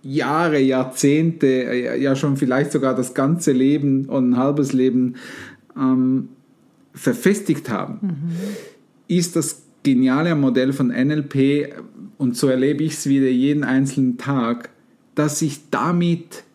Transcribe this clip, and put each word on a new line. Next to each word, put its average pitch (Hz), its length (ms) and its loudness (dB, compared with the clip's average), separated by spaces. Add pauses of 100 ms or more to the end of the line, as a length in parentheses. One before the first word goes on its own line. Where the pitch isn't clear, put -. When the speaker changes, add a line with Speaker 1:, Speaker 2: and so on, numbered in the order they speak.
Speaker 1:
Jahre, 147 580 0
Jahrzehnte, 139 880 2
äh, 123 540 0
ja 135 140 2
schon 135 220 0
vielleicht 139 340 0
sogar 135 240 0
das 120 180 -4
ganze 151 380 2
Leben 135 540 2
und 131 260 0
ein 123 60 2
halbes 139 360 0
Leben, 127 400 2 (640)
ähm, 131 520 0 (680)
verfestigt 156 760 0
haben, 95 320 -6
Speaker 2:
Mhm. 190 120 -4 (920)
Speaker 1:
ist 175 280 -2
das 160 260 -4 (220)
geniale 135 500 2
Modell 131 400 2
von 135 160 0
N 131 220 0
L 151 100 0
P, 143 460 0 (500)
und 123 200 -2
so 143 100 2
erlebe 135 380 2
ich's 151 220 -6
wieder 139 200 2
jeden 135 380 2
einzelnen 131 520 0
Tag, 120 520 -2 (460)
dass 147 260 -2
ich - 280 -6
damit 170 760 -2 (120)